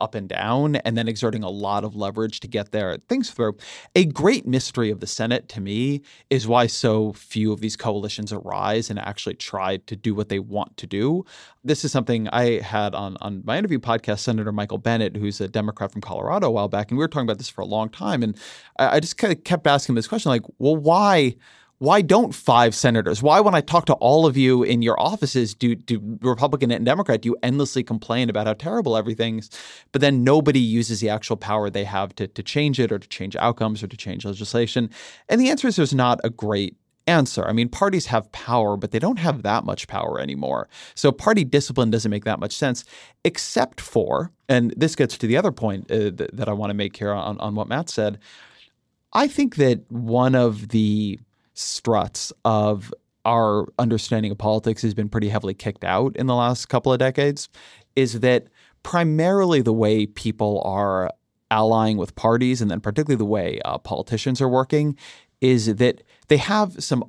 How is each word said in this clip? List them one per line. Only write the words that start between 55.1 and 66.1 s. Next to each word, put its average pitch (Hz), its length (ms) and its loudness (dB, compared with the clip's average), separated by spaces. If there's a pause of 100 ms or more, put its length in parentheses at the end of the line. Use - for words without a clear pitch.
heavily 101 260 -4
kicked - 280 -8
out 95 320 0
in 131 120 -2
the 127 80 2
last 120 320 0
couple 131 260 2
of 123 60 2
decades, 139 500 0 (460)
is 120 240 0
that 123 280 2 (360)
primarily 170 800 2
the 113 120 2
way 110 320 2
people 104 580 -2
are 95 480 0 (380)
allying 110 480 2
with - 180 -6
parties, 120 460 2
and 101 80 0
then 87 100 -4
particularly 131 380 -2
the 107 80 0
way, 101 400 -2
uh, - 140 -6
politicians 120 600 -4
are 135 80 2
working, 139 480 0 (460)
is 113 360 4
that - 260 2 (240)